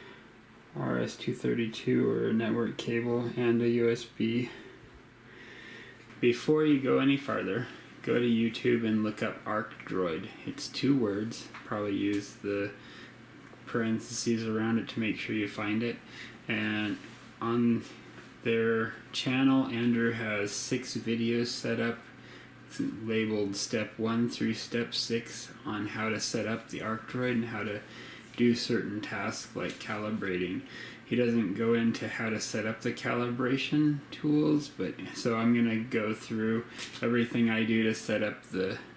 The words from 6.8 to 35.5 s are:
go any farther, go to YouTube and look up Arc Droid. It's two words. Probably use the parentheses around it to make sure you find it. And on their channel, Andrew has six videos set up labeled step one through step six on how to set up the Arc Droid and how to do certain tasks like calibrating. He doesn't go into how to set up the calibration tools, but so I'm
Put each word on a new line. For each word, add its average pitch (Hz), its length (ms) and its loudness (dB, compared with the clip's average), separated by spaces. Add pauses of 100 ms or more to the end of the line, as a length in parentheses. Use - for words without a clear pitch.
go 135 180 4
any 135 180 6
farther, 110 500 -2 (360)
go 120 160 2
to 120 80 4
YouTube 117 600 4
and 110 160 4
look 107 200 -2
up 104 240 -4
Arc 107 420 -4
Droid. 90 400 -2 (160)
It's - 240 -8
two 131 260 2
words. 113 540 -2 (160)
Probably 104 320 -2
use 101 460 0
the 101 300 -2 (920)
parentheses 113 840 0
around 113 340 2
it 95 100 -6
to 117 100 -4
make 107 180 0
sure - 160 -4
you 104 140 0
find 107 340 -2
it. 120 140 -2 (500)
And 107 520 -2 (420)
on 117 440 4 (600)
their 113 480 2 (200)
channel, 135 560 4
Andrew 117 440 4
has 107 380 -2
six - 440 -4
videos 117 520 2
set 117 340 -2
up 117 200 -2 (1040)
labeled 107 520 0
step - 420 -4
one 113 300 2
through 113 260 0
step 117 400 -4
six - 540 -4 (180)
on 104 220 -4
how 110 200 -2
to 110 120 -2
set 110 260 -2
up 113 220 -4
the - 120 -8
Arc 110 300 -6
Droid 127 220 0
and 117 140 2
how 110 180 -6
to 104 160 -4 (560)
do 120 180 6
certain 107 460 0
tasks 107 560 -6
like 90 240 -6
calibrating. 98 800 -2 (440)
He 117 120 0
doesn't 117 380 4
go 113 200 4
into 113 320 2
how 113 240 -4
to 107 100 -2
set 107 260 -2
up 110 140 -4
the 120 120 -2
calibration 127 1080 2 (140)
tools, 151 560 4
but - 260 -4 (220)
so 117 200 2
I'm 117 160 6